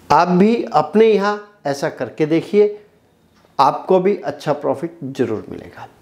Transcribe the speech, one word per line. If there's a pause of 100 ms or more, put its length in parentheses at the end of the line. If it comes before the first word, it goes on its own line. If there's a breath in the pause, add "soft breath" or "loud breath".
(100)
आप
भी
अपने
यहाँ
ऐसा
करके
देखिए, (800)
आपको
भी
अच्छा
profit
जरूर
मिलेगा। (140)